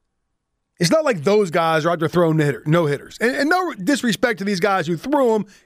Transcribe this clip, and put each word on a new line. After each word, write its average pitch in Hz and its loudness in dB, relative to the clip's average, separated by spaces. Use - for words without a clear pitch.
It's 175 2
not 311 4
like 214 -2
those 196 2
guys 160 0
are 170 0
out 170 -2
there 160 0
throwing 165 2
no-hitter, 147 0
no-hitters. 151 -2
And, 247 0
and 285 0
no 359 0
disrespect 214 -2
to 196 -6
these 202 -2
guys 190 0
who 170 -4
threw 254 0
'em. 208 -2